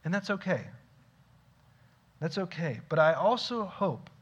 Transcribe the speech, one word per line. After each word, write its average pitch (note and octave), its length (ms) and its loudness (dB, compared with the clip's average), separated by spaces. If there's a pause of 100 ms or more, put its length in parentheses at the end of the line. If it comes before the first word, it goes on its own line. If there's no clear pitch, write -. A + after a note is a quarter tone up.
and D#3+ 100 -2
that's G3+ 160 -4
okay. F#3 380 -2 (1500)
That's E3+ 200 -2
okay. D#3 500 -4
But D#3 80 2
I D#3+ 160 8
also A3+ 520 0
hope F3 440 -4 (120)